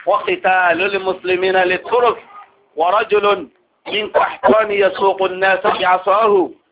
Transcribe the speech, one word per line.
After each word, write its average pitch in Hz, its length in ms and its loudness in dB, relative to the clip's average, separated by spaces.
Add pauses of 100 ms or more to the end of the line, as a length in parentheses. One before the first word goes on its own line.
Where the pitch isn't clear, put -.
وقتال 185 880 0
المسلمين 185 600 -2
للترك، 185 640 0 (540)
ورجل 202 720 0 (380)
من 208 240 -6
قحطان - 600 0
يسوق 196 520 0
الناس 185 440 0
بعصاه، 185 840 2 (220)